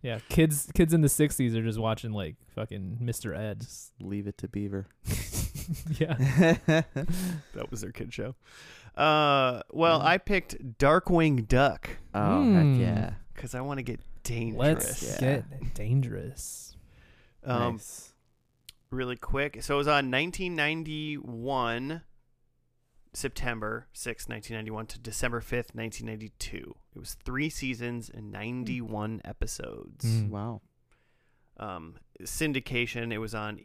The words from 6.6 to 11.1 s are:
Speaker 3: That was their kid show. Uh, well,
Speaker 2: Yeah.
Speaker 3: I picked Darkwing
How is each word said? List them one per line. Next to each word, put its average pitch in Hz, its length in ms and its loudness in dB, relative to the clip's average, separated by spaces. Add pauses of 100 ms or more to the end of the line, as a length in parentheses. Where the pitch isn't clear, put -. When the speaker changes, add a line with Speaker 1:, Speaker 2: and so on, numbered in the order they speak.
Speaker 3:
That - 160 -8
was 120 120 -8
their - 100 -8
kid 117 200 -10
show. 127 220 -8 (640)
Uh, 143 680 4 (100)
well, 165 280 4
Speaker 2:
Yeah. - 80 0
Speaker 3:
I 175 100 6
picked 180 640 -2
Darkwing 156 680 6